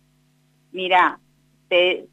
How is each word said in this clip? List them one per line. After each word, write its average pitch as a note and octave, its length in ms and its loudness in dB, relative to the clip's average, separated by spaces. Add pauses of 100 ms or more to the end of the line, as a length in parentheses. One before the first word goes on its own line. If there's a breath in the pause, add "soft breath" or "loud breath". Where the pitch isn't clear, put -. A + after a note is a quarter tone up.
(720)
Mirá, F3+ 480 0 (480)
te, F3+ 460 0